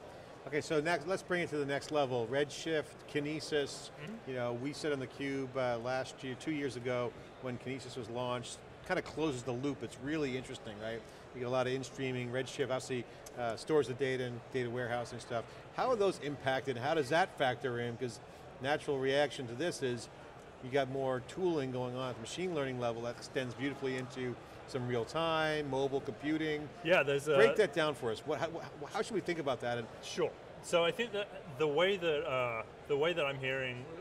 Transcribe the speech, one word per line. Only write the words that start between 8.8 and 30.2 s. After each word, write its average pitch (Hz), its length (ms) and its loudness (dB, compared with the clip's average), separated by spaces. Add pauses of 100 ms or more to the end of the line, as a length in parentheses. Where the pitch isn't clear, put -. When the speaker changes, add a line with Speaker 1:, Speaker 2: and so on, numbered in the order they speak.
Speaker 1:
kind 185 140 2
of - 60 -4
closes 143 380 0
the 123 100 -2
loop. 131 300 0
It's - 200 -8
really 143 320 0
interesting, 120 460 -8
right? 113 200 -4 (320)
You 127 60 -8
get 123 80 -2
a - 20 -2
lot 127 180 4
of 127 60 2
in-streaming. 127 560 -2
Redshift, 127 340 -2
obviously, 123 420 -2 (340)
uh, 117 160 0
stores 147 320 4
the 127 60 -2
data 127 320 0
and 120 160 -6 (100)
data 123 180 0
warehouse 120 440 -2
and 117 80 -8
stuff. 113 240 -2 (320)
How 208 140 2
are 254 40 6
those 196 280 4
impacted? 131 520 0
How 131 180 2
does 151 140 4
that 165 300 4
factor 123 420 2
in? 120 160 -2
'Cause 120 240 -4 (420)
natural 143 380 2
reaction 135 480 2
to 113 60 -6
this 156 280 -2
is 120 280 -2 (540)
you 127 60 -8
got 131 220 2
more 131 300 0
tooling 156 500 0
going 123 240 -2
on 131 140 -2
at 120 60 -4
the 110 60 -10
machine 175 320 -4
learning 131 260 0
level 117 220 0
that 120 140 -4
extends 127 400 -4
beautifully 131 420 -2
into 127 380 -4 (320)
some 123 200 -2
real-time, 156 840 2
mobile 135 300 2
computing. 151 680 -2 (140)
Speaker 2:
Yeah, 165 180 8
there's 139 260 2
a 151 80 6
Speaker 1:
Break 160 200 10
that 208 180 6
down 151 220 4
for 117 160 0
us. 104 160 -2
What, 143 120 0
how, 156 80 0 (460)
how 202 80 0
should 226 140 -2
we 180 60 2
think 170 180 -2
about 135 220 0
that? 120 180 0
And 117 80 -6 (160)
Speaker 2:
Sure. 156 260 0 (320)